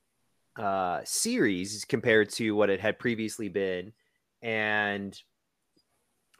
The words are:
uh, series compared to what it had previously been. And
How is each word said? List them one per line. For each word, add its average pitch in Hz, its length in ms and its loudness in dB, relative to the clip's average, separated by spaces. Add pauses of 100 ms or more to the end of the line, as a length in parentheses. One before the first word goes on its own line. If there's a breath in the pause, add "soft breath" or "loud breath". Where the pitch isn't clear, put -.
(580)
uh, 95 460 0
series 104 840 0
compared 110 460 4
to 110 240 -2
what 104 160 4
it 92 80 2
had 104 200 -2
previously 110 500 -2
been. 92 440 -4 (480)
And 107 760 -2 (1200)